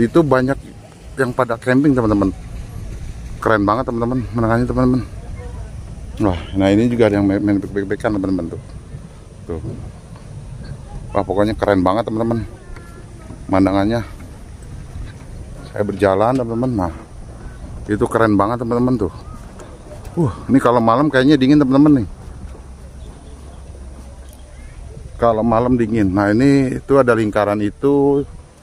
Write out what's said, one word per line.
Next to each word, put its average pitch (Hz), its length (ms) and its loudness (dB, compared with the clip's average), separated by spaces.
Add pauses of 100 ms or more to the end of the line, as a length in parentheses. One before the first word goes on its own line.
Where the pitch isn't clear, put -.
itu 117 180 2
banyak 131 380 2 (560)
yang 127 160 0
pada 120 240 0
camping, 127 400 4
teman-teman. 104 400 2 (1040)
Keren 107 240 2
banget, 110 240 2
teman-teman, 120 320 -2 (160)
menangannya, 117 320 2
teman-teman. 127 360 2 (1160)
Wah, 90 220 0 (180)
nah, 98 160 4
ini 117 160 4
juga 117 160 4
ada 101 160 4
yang 101 40 4
main, 98 120 2
main 101 240 2
bek-bekan, 101 560 -4
teman-teman, 95 340 -4
tuh. 82 100 -10 (840)
Tuh. 82 140 -8 (1500)
Wah, 101 80 0
pokoknya 98 320 0
keren 95 320 2
banget, 104 180 2
teman-teman. 113 380 -2 (1040)
Pemandangannya. 98 720 2 (1500)
Saya 104 160 -2
berjalan, 98 480 4
teman-teman. 120 400 -2
Nah, 90 180 -2 (960)
itu 104 240 0
keren 110 240 4
banget, 104 240 2
teman-teman, 120 480 0
tuh. 82 60 -4 (1040)
Uh, 139 160 0 (160)
ini 127 80 6
kalau 123 240 4
malam 117 240 4
kayaknya 139 320 6
dingin, 139 240 6
teman-teman, 139 400 6
nih. 92 60 -6 (3250)
Kalau 113 240 2
malam 120 320 4
dingin. 110 320 2
Nah, 101 240 4
ini 131 480 4
itu 139 160 4
ada 120 160 6
lingkaran 104 480 2
itu 139 640 2 (360)